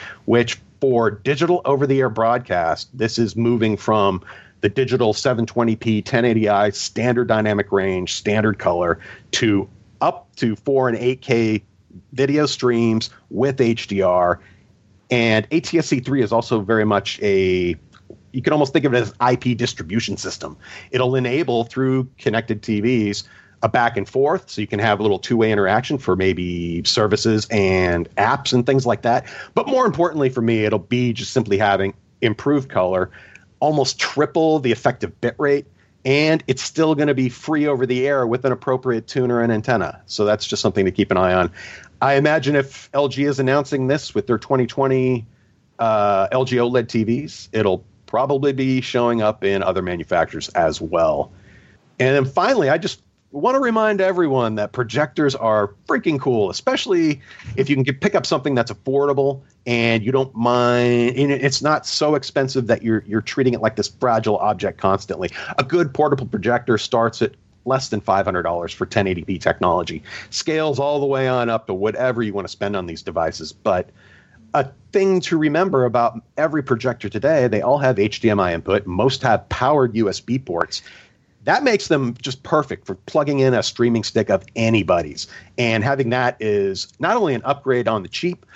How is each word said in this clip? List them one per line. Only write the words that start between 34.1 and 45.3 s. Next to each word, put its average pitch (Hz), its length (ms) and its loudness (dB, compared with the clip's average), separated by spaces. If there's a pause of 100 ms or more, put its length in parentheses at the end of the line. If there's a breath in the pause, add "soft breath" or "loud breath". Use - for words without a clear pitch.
the 131 120 0
effective 120 500 -2
bit 120 180 -2
rate, 143 260 0 (400 soft breath)
and 151 400 2
it's 135 160 -4
still 156 320 0
gonna 147 220 0
be 131 140 0
free 151 360 -2
over 135 220 0
the 127 180 0
air 135 220 0
with 131 180 -2
an 131 60 2
appropriate 127 560 -2
tuner 123 340 0
and 117 100 2
antenna. 104 540 -2
So - 200 -2
that's 107 200 0
just - 160 -6
something 98 240 2
to 92 60 2
keep 98 180 0
an 98 80 2
eye 92 160 4
on. 90 180 2 (480 loud breath)
I 135 140 2
imagine 147 420 2
if - 380 -4
L 143 140 2
G 131 160 -4
is 143 160 0
announcing 135 480 0
this 143 260 -2
with - 140 -2
their 117 100 0
twenty 127 300 0
twenty, 127 580 0 (540 soft breath)